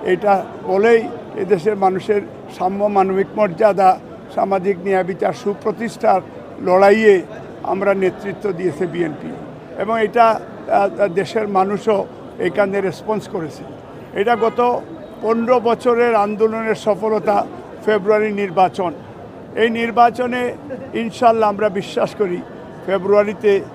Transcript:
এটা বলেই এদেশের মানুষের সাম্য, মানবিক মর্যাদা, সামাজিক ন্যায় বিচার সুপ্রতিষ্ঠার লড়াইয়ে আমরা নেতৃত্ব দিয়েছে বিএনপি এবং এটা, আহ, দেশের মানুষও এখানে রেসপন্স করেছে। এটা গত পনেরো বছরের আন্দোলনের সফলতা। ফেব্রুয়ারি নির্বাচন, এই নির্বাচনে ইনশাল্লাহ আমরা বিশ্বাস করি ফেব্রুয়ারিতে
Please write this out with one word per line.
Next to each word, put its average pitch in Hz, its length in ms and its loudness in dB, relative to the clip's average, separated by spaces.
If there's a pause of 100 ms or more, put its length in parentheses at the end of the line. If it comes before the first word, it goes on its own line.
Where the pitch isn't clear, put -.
এটা 185 400 2 (200)
বলেই 220 440 4 (280)
এদেশের 196 400 0
মানুষের 196 460 0 (360)
সাম্য, 196 260 -2
মানবিক 190 420 2 (100)
মর্যাদা, 196 640 4 (360)
সামাজিক 196 500 0
ন্যায় 190 200 2
বিচার 190 280 -2
সুপ্রতিষ্ঠার 202 880 0 (440)
লড়াইয়ে 202 580 6 (400)
আমরা 196 320 0
নেতৃত্ব 190 580 -2
দিয়েছে 175 340 -2
বিএনপি 160 440 -6 (480)
এবং 220 240 0
এটা, 226 240 4
আহ, 208 800 0
দেশের 196 420 -2
মানুষও 196 580 0 (320)
এখানে 196 420 0
রেসপন্স 196 480 -4
করেছে। 160 340 -8 (520)
এটা 220 220 2
গত 240 440 0 (420)
পনেরো 233 380 2
বছরের 233 540 2
আন্দোলনের 220 600 0
সফলতা। 208 720 0 (380)
ফেব্রুয়ারি 214 480 2
নির্বাচন, 185 600 0 (640)
এই 226 140 2
নির্বাচনে 240 800 0 (420)
ইনশাল্লাহ 226 540 2
আমরা 208 200 0
বিশ্বাস 202 460 -2
করি 180 240 -2 (480)
ফেব্রুয়ারিতে 196 760 2 (140)